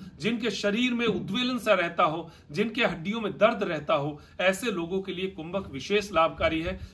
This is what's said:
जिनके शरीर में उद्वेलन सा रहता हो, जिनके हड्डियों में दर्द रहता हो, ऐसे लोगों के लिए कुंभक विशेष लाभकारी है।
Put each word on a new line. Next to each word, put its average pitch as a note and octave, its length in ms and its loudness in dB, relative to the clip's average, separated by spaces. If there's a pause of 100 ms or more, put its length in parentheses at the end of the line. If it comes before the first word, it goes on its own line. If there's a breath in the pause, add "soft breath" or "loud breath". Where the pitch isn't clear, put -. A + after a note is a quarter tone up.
(160 loud breath)
जिनके A3 360 -2
शरीर A#3 420 0
में A#3+ 120 0
उद्वेलन B3 520 0
सा G#3+ 160 4
रहता F3 300 2
हो, E3 260 0 (200 loud breath)
जिनके A3+ 340 0
हड्डियों F3 360 -2
में G3 140 -4
दर्द G#3 300 4
रहता D#3+ 300 -2
हो, D3 240 0 (220 loud breath)
ऐसे F#3+ 320 2
लोगों F3+ 300 -2
के F#3+ 120 -8
लिए F#3 140 -4
कुंभक E3+ 420 -8
विशेष F#3+ 420 -2
लाभकारी D#3+ 500 2
है। F#3+ 160 -4 (160 loud breath)